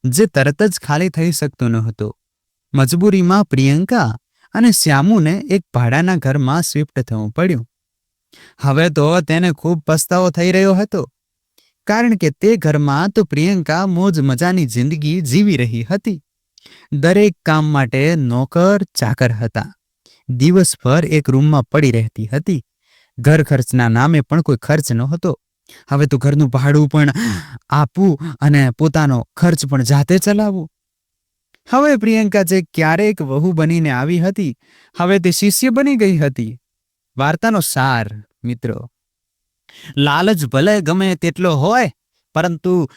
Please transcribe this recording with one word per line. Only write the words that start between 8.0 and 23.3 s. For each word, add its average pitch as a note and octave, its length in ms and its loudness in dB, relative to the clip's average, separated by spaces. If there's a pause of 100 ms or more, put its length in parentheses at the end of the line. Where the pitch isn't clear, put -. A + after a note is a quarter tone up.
હવે D3 300 0
તો D#3 300 2
તેને E3+ 320 0
ખૂબ E3 280 -4
પસ્તાવો F3+ 500 0
થઈ F3 220 0
રહ્યો F#3+ 220 2
હતો, F#3+ 340 -2 (760)
કારણ A3+ 280 0
કે E3+ 160 0
તે A3 260 2
ઘરમાં D3+ 540 0
તો G#3 140 0
પ્રિયંકા E3 600 -2
મોજ F3+ 340 0
મજાની D3+ 460 0
જિંદગી D3 540 -2
જીવી E3+ 360 2
રહી A#2 260 -4
હતી. F#3 400 -6 (680)
દરેક F3 420 2 (100)
કામ D#3 200 2
માટે C#3+ 520 0
નોકર D#3 640 0 (140)
ચાકર A#2+ 380 0
હતા. A2 400 -6 (560)
દિવસભર D#3 760 2
એક D3+ 260 -2
રૂમમાં C#3 340 2
પડી D3 260 0
રહેતી A2 360 -4
હતી. C#3+ 360 -4 (560)
ઘર D3 240 4